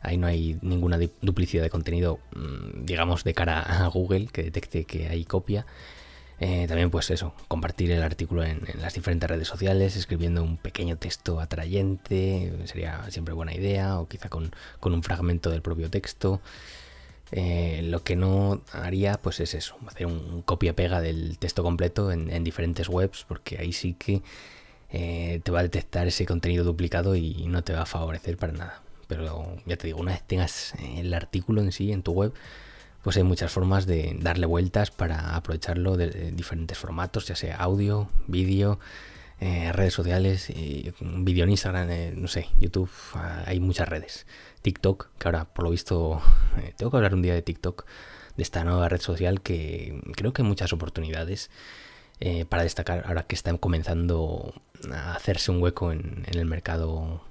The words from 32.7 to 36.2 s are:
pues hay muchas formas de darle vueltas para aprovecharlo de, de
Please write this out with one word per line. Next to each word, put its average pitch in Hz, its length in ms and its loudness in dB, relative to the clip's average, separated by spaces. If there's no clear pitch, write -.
pues 92 120 2
hay 95 40 6
muchas 90 300 4
formas 92 340 4
de 80 320 0
darle 85 280 2
vueltas 87 440 2
para 82 460 -2
aprovecharlo 87 600 0
de, 87 140 2
de 87 220 -6